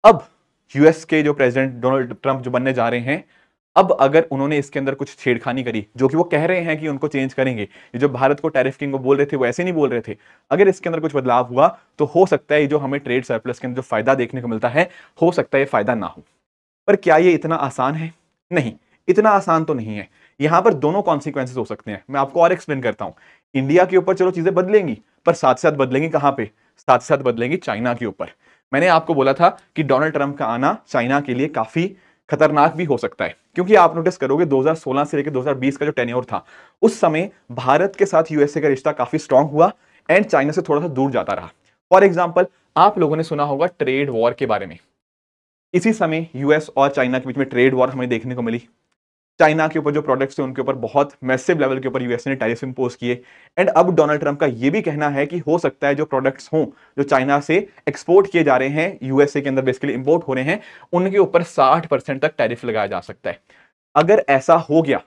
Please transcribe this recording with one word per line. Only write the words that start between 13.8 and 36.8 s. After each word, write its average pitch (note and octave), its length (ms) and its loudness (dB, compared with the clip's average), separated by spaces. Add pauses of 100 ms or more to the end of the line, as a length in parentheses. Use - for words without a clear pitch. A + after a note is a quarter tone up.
फायदा A#2+ 340 0
देखने B2+ 260 -6
को A#2+ 60 -10
मिलता A2+ 200 -4
है, D3+ 220 0 (320)
हो E3+ 100 4
सकता D3+ 260 -2
है C#3 40 4
ये C3+ 40 2
फायदा A#2+ 300 -2
ना G2+ 100 -6
हो। E2 180 -16 (640)
पर G3+ 80 4
क्या D#3+ 220 2
ये F3+ 140 6
इतना D#3+ 240 -2
आसान C3+ 400 -4
है? D#3+ 180 -8 (380)
नहीं, C3+ 220 -2 (340)
इतना G#3 220 4
आसान F#3+ 340 2
तो D#3 100 -4
नहीं A2 240 -8
है। - 280 -18 (160)
यहाँ D#3+ 200 2
पर G#3 120 2
दोनों D3+ 280 -2
कॉन्सिक्वेंसेस C#3+ 560 -4
हो A2+ 80 -4
सकते A2 260 -12
हैं, G2+ 180 -12
मैं C#3 100 -4
आपको C#3 220 0
और E3+ 100 6
एक्सप्लेन D#3 300 -4
करता G#2+ 240 -4
हूँ। E2+ 80 -12 (420)
इंडिया C#3+ 300 4
के F3+ 120 0
ऊपर F#3 160 2
चलो F#3 180 0
चीजें F3 220 -2
बदलेंगी, F#3 480 0 (240)
पर E3+ 80 4
साथ C3 220 2
साथ D#3+ 160 0
बदलेंगी C#3 380 -2
कहाँ C#3+ 280 0
पे? G#2+ 140 -8 (260)
साथ B2 220 2
साथ D3 180 -2
बदलेंगी B2+ 400 -2
चाइना A#2+ 360 -4
के A#2+ 120 -6
ऊपर। F#2 240 -8 (440)
मैंने D#3 140 2
आपको E3 260 2
बोला C3+ 200 2
था E3+ 260 2 (160)
कि D#3+ 80 -2
डोनाल्ड C#3+ 300 0
ट्रंप C#3+ 240 -4
का C#3+ 80 -4
आना B2+ 420 -2
चाइना C3 340 0
के C3 120 -6
लिए C3 140 -2
काफी E3+ 480 -6 (340)
खतरनाक D3+ 460 2
भी E3 80 -6
हो C#3+ 140 -2
सकता - 280 -6
है, E2 100 -10 (200)
क्योंकि F#3 200 2
आप E3+ 200 6
नोटिस E3+ 220 -2
करोगे C#3+ 280 0
दो C3+ 160 2
हज़ार B2+ 140 0
सोलह C3+ 280 -4
से D3 140 -4
लेकर C#3+ 140 -4
दो B2+ 100 -2
हज़ार C#3+ 120 -2
बीस C3+ 240 -4
का D3 80 -4
जो D3+ 60 -2
टेन्योर A#2+ 340 -4
था, G2 200 -8 (360)